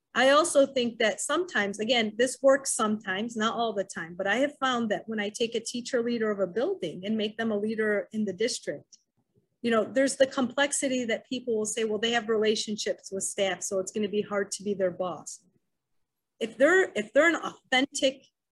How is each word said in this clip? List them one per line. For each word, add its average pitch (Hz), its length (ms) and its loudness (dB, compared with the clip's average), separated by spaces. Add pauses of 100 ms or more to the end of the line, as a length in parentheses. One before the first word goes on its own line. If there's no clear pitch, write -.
(140)
I 254 160 6
also 294 360 6
think 240 320 -2
that 220 220 2
sometimes, 240 580 -2
again, 220 400 0
this 254 240 0
works 269 320 4
sometimes, 214 640 -2
not 220 180 0
all 226 180 -2
the 196 120 -2
time, 175 340 -10
but 196 80 -2
I 202 100 2
have 285 220 0
found 240 320 0
that 180 160 -2
when 220 140 -6
I 202 100 -4
take 233 240 -4
a 226 60 -2
teacher 240 420 -4
leader 233 300 -2
of 196 80 -4
a 190 80 2
building 208 560 -4
and 214 120 -2
make 214 220 -4
them 226 140 0
a 208 40 0
leader 214 560 0
in 214 120 -2
the 190 80 -2
district, - 680 -4 (640)
you 240 80 0
know, 220 140 4
there's 262 320 2
the 269 100 6
complexity 262 800 0
that 220 240 -4
people 247 280 -4
will 214 100 -2
say, 220 180 -2
"Well, 214 140 -2
they 226 120 0
have 233 180 0
relationships 214 840 0
with 190 100 -6
staff, 190 400 -2
so 196 160 -2
it's 190 140 -4
gonna 214 160 -2
be 208 120 -2
hard 202 320 -4
to 190 120 -10
be 202 100 -2
their 185 160 0
boss." 175 500 -8 (1000)
If 226 180 -8
they're, 339 380 6
if 214 160 -6
they're 311 160 6
an 330 80 2
authentic - 880 -2 (280)